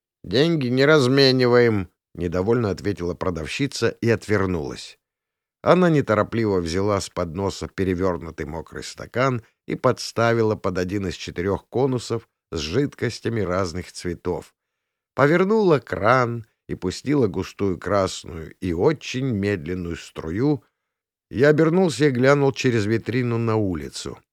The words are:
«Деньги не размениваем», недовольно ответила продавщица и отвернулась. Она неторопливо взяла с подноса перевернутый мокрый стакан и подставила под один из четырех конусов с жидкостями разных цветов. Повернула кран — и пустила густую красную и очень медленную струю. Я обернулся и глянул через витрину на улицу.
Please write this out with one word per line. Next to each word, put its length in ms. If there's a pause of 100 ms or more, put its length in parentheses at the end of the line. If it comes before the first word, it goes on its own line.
(240)
«Деньги 440
не 180
размениваем», 1040 (260)
недовольно 560
ответила 420
продавщица 760
и 200
отвернулась. 880 (640)
Она 280
неторопливо 680
взяла 420
с 80
подноса 580
перевернутый 800
мокрый 380
стакан 600 (240)
и 80
подставила 800
под 220
один 300
из 80
четырех 520
конусов 640 (220)
с 60
жидкостями 840
разных 500
цветов. 640 (580)
Повернула 640
кран — 640 (220)
и 80
пустила 520
густую 500
красную 840
и 120
очень 520
медленную 720
струю. 640 (680)
Я 180
обернулся 560
и 60
глянул 400
через 340
витрину 520
на 180
улицу. 640 (140)